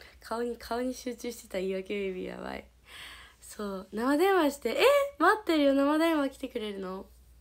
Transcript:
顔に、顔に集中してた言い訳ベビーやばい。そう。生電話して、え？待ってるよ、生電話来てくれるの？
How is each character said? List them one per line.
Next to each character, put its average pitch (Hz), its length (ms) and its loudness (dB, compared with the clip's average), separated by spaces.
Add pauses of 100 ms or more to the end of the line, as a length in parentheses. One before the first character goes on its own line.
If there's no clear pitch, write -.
(200)
顔 226 220 -6
に、 240 140 -4
顔 233 240 -6
に 254 120 -2
集 247 220 -8
中 240 160 -10
し 233 120 -12
て - 60 -20
た 196 100 -6
言 185 100 -4
い 190 80 -4
訳 190 180 -6
ベ 196 180 -4
ビ 185 120 -8
ー - 60 -10
や 60 80 -12
ば 65 180 -10
い。 - 100 -14 (760)
そ 202 380 -10
う。 190 140 -14
生 247 240 0
電 381 180 4
話 311 180 4
し 285 40 -12
て、 - 140 -4
え？ - 120 0 (360)
待 381 220 6
っ 427 40 -14
て 330 120 2
る 294 80 4
よ、 277 100 6
生 277 240 2
電 330 200 2
話 277 120 0
来 - 80 -14
て 262 100 -8
く 240 100 -8
れ 214 140 -6
る 196 80 -8
の？ 190 260 -8 (340)